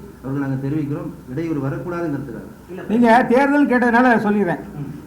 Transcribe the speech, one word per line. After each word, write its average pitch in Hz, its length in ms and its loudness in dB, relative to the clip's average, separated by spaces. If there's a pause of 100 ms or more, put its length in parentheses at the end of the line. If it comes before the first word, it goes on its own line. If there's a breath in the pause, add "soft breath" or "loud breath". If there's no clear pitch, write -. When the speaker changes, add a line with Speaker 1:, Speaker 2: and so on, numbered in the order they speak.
(220)
Speaker 1:
அவர்கள் 135 220 -4
நாங்க 135 220 -4
தெரிவிக்கிறோம், 151 440 -4 (200)
இடையூறு 151 300 -4
வரக்கூடாதுங்கிறதுக்காக. 143 880 -6 (220)
Speaker 2:
இல்ல, 185 180 -12
Speaker 3:
நீங்க 233 400 6
தேர்தல் 277 380 4
கேட்டதுனால 240 520 4
சொல்லிடுறேன். 208 440 0 (140)
Speaker 2:
ம். 147 160 -10 (140)